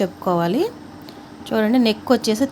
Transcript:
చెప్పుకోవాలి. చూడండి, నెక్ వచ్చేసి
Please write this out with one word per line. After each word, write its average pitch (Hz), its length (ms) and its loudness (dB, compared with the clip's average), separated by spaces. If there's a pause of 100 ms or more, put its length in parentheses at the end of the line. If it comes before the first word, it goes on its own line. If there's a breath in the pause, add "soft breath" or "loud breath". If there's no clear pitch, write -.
చెప్పుకోవాలి. 180 640 0 (840 loud breath)
చూడండి, 220 380 2
నెక్ - 280 0
వచ్చేసి 226 360 0